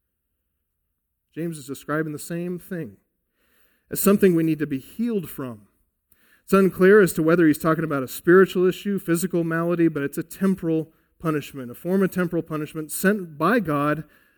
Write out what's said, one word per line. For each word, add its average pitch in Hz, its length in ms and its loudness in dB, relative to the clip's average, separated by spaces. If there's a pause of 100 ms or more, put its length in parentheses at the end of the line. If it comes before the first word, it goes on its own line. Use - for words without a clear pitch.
(1300)
James 160 260 -8
is 135 80 -18
describing 151 460 -6
the 147 60 -12
same 175 400 -8
thing 160 380 -12 (920)
as - 120 -8
something 196 340 4
we 165 80 2
need 156 160 0
to 151 80 -4
be 143 120 -6
healed 220 520 -6
from. 117 380 -14 (760)
It's - 100 -4
unclear 190 480 6
as 175 120 4
to 170 100 -2
whether 165 240 4
he's 147 120 4
talking 160 260 0
about 143 180 -4
a 123 60 -8
spiritual 185 580 4
issue, 190 320 -2
physical 170 460 -2
malady, 165 420 0
but 151 160 0
it's 139 160 -6
a 160 60 -6
temporal 165 680 -2 (280)
punishment, 139 500 -6
a 117 40 -14
form 185 280 0
of 185 80 0
temporal 175 320 -2
punishment 156 480 -10
sent 185 480 -2
by 196 220 2
God 151 420 -2 (360)